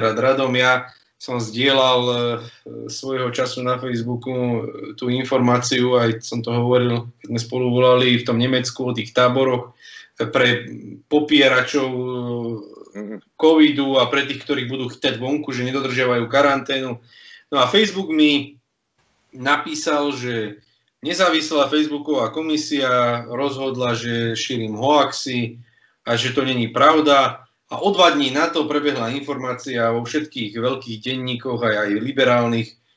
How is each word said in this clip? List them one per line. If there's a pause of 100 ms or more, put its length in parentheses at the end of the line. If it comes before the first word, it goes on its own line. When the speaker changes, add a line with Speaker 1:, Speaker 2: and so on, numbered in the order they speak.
Speaker 1:
rad
radom.
Ja (320)
som
zdieľal,
e, (760)
svojho
času
na
Facebooku,
e, (360)
tú
informáciu,
aj
som
to
hovoril, (160)
keď
sme
spolu
volali
v
tom
Nemecku
o
tých
táboroch, (480)
e,
pre (400)
popieračov,
e, (880)
Speaker 2:
Mhm. (180)
Speaker 1:
covidu
a
pre
tých,
ktorí
budú
chytať
vonku,
že
nedodržiavajú
karanténu. (500)
No
a
Facebook
mi (720)
napísal,
že (400)
nezávislá
Facebooková
komisia (340)
rozhodla,
že
šírim
hoaxy (440)
a
že
to
není
pravda. (280)
A
o
dva
dní
na
to
prebehla
informácia
vo
všetkých
veľkých
denníkoch,
aj,
aj
liberálnych, (280)